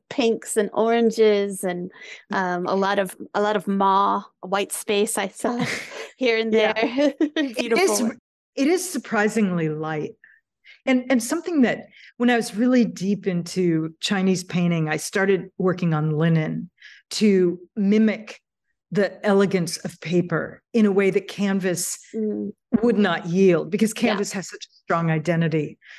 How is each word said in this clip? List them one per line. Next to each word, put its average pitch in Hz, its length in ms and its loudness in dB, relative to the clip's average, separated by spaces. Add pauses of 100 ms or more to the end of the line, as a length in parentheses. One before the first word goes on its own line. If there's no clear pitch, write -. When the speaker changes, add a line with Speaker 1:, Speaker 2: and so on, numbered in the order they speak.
Speaker 1:
pinks 226 480 -2
and 208 160 0
oranges 220 920 2
and, 180 280 -6 (400)
um, 180 340 -2
a - 100 -2
lot 196 240 0
of, 190 160 -4 (200)
a 202 60 0
lot 208 140 2
of 190 120 -6
ma 196 560 2 (180)
white 196 300 -2
space 208 460 -2
I 202 100 -2
saw 240 360 -4 (260)
<laughs> - 280 -16
here 233 200 0
and 226 140 -2
Speaker 2:
Yeah. 214 220 2
Speaker 1:
there. 262 440 0
<laughs> - 20 -2
Speaker 2:
It 294 380 -2
Speaker 1:
Beautiful. 240 500 0
Speaker 2:
is, 240 60 -4 (420)
it 277 120 0
is 349 220 0
surprisingly 208 800 -2
light. 156 460 -6 (720)
And, 254 240 2
and 240 100 2
something 330 400 -2
that 190 240 2 (320)
when 240 140 2
I 240 40 4
was 226 200 -2
really 247 300 4
deep 196 420 -4
into 170 720 -2
Chinese 185 440 0
painting, 170 460 0
I 156 80 -2
started 190 520 0 (100)
working 180 340 0
on 151 240 0
linen 160 540 0 (400)
to 185 480 2 (160)
mimic 208 640 0 (500)
the 185 320 -2
elegance 196 540 2
of - 240 -12
paper 160 640 -2 (100)
in 214 140 4
a 202 40 2
way 196 200 2
that 190 160 -2
canvas 190 720 -4 (160)
Speaker 1:
Mm. 208 360 -4 (300)
Speaker 2:
would 226 160 2
not 180 300 0
yield 170 420 4
because 214 260 0
Speaker 1:
Yeah. - 140 -10
Speaker 2:
canvas 208 220 -2
has 190 180 -8
such - 160 -18
a - 80 -20 (100)
strong 170 280 0
identity. 160 640 0 (220)